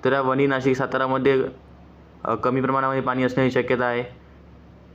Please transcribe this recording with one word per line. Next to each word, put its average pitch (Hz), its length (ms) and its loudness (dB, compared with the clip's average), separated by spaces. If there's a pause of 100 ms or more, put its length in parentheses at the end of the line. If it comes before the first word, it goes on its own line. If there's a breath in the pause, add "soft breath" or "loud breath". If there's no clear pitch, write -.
तर 131 80 2
या 139 80 0
वणी, 131 260 2
नाशिक, 131 280 2
सातारामध्ये, 131 680 0 (800)
अ, 117 100 -2
कमी 127 260 -2
प्रमाणामध्ये 135 400 0
पाणी 131 220 -2
असण्याची 127 380 0
शक्यता 123 240 0
आहे 120 180 -2 (920)